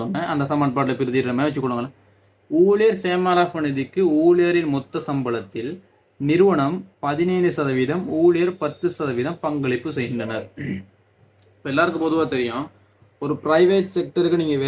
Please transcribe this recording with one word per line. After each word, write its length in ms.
சொன்னேன், 280
அந்த 160
சமன்பாட்டை 500
பிரித்திடுற 380
மாதிரி 140
வச்சுக்கொள்ளுங்களேன். 480
ஊழியர் 520
சேமலாப 580
நிதிக்கு 400
ஊழியரின் 540
மொத்த 320
சம்பளத்தில் 640
நிறுவனம் 560
பதினேழு 580
சதவீதம், 480
ஊழியர் 400
பத்து 280
சதவீதம் 540
பங்களிப்பு 540
செய்கின்றனர். 500
இப்ப 220
எல்லாருக்கும் 340
பொதுவா 220
தெரியும், 380
ஒரு 220
பிரைவேட் 500
செக்டருக்கு 480
நீங்க 260